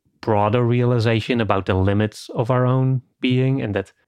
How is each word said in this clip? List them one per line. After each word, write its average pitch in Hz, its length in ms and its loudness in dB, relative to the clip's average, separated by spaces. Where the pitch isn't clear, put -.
broader 107 440 2
realization 120 760 0
about 98 260 0
the 98 80 0
limits 101 560 0
of 135 200 -4
our 127 160 0
own 131 360 0
being, 131 420 0
and 104 120 -4
that, 98 180 -4